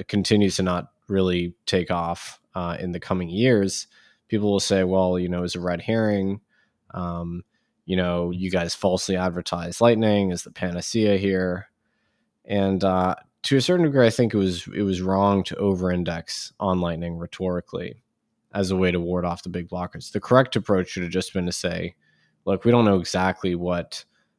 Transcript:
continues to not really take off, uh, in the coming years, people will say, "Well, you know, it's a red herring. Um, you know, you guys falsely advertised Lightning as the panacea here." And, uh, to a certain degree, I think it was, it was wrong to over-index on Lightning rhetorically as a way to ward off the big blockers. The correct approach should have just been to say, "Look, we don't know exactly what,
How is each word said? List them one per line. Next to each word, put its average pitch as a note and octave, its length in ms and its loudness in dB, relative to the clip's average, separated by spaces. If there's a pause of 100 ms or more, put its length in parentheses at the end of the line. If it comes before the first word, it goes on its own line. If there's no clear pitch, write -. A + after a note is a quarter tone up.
continues G2+ 500 2
to F#2+ 60 0
not F2+ 280 -2 (160)
really F2+ 460 0 (120)
take F2+ 240 0
off, E2+ 520 -6 (120)
uh, F2 240 -4
in F2+ 140 -6
the F2 80 -6
coming F2+ 300 -4
years, G2 580 2 (400)
people G#2 240 0
will G2+ 80 2
say, F#2+ 240 2
"Well, F#2 340 2
you F2+ 120 -2
know, F2+ 140 -2
it's F2+ 120 -6
a F2+ 60 -6
red F2 200 -4
herring. G#2 600 0 (520)
Um, E2+ 520 -8 (400)
you F#2 100 -2
know, F2 360 0
you F2+ 200 -4
guys F2 240 0
falsely F#2 400 -2
advertised F2 640 -4
Lightning G#2+ 540 4
as F2 100 -6
the - 80 -18
panacea G2 640 0
here." F#2 540 -2 (760)
And, G2 400 0
uh, F#2 320 2 (280)
to - 120 2
a C3+ 60 4
certain F3 240 2
degree, C3+ 200 6
I A#2 40 8
think A2+ 240 2
it A2 40 2
was, F#2 380 0
it G#2 60 -2
was F#2+ 200 0
wrong F#2+ 440 4
to - 100 -8
over-index F2+ 1040 -2
on F#2 220 0
Lightning E2+ 360 -6
rhetorically F2 840 -6 (500)
as G2 160 0
a F#2+ 60 0
way F#2 160 4
to F2 80 0
ward F2 240 -2
off F2 200 -6
the F#2 60 -16
big F2 200 -10
blockers. - 420 -10
The G#2+ 80 -4
correct B2+ 380 4
approach F#2+ 320 2
should F#2 140 -6
have F2 100 -6
just F#2 180 -2
been F2+ 140 -2
to F2 80 -2
say, F2 420 -6 (480)
"Look, F#2+ 220 -2
we A#2 60 6
don't A#2+ 120 6
know G2+ 160 6
exactly F#2 560 -2
what, F2 480 -4 (360)